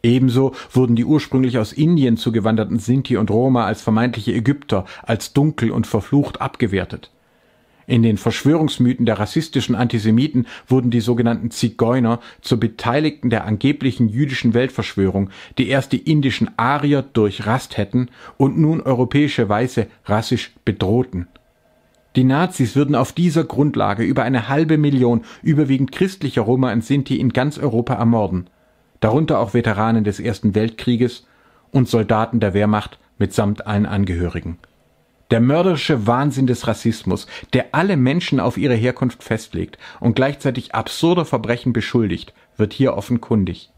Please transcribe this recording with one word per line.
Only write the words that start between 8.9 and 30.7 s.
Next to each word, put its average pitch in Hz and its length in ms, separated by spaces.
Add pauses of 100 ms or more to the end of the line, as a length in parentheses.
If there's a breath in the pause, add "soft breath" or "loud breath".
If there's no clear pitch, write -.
der 104 140
rassistischen 127 560
Antisemiten 117 720 (180 loud breath)
wurden 127 240
die 117 100
sogenannten 117 520
Zigeuner 117 640 (220 loud breath)
zu 120 180
Beteiligten 123 720
der 110 140
angeblichen 123 640
jüdischen 123 460
Weltverschwörung, 98 760 (260 loud breath)
die 117 120
erst 135 240
die - 180
indischen 139 460
Arier 143 460
durchrast 110 720
hätten 123 320 (300 loud breath)
und 135 200
nun 156 220
europäische 127 680
Weiße 107 380 (180 soft breath)
rassisch 113 480 (120)
bedrohten. 98 640 (880)
Die 127 80
Nazis 139 500
würden 143 220
auf 127 160
dieser 165 320
Grundlage 110 580
über 123 220
eine 120 240
halbe 156 300
Million 127 460 (180 loud breath)
überwiegend 135 500
christlicher 151 500
Roma 127 300
und 110 120
Sinti 139 360
in 123 120
ganz 143 240
Europa 120 380
ermorden, 104 540 (500 soft breath)
darunter 143 400
auch 113 160
Veteranen 113 480
des 101 160
Ersten 107 380
Weltkrieges 117 680 (460 soft breath)